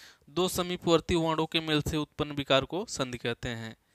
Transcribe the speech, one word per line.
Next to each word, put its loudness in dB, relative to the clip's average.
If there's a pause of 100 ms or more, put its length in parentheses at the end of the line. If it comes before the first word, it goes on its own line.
(300)
दो 0
समीपवर्ती 2
वर्णों 2
के -2
मेल 0
से -4
उत्पन्न -4
विकार 2
को -6
संधि -4
कहते -4
हैं। -10 (200)